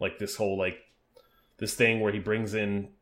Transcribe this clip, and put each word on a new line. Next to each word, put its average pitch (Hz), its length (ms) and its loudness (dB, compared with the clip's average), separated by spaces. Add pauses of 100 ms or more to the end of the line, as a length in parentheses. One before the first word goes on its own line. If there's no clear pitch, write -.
like, 95 180 -4
this - 180 -6
whole, 98 200 0
like, 92 220 -2 (800)
this 107 160 -4
thing 113 240 4
where 107 140 2
he 104 80 -2
brings 107 340 -2
in, 101 340 0 (140)